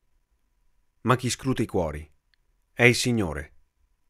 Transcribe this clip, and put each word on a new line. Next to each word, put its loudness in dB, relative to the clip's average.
ma 2
chi -2
scruta -2
i -2
cuori -4
è 4
il 6
Signore. -2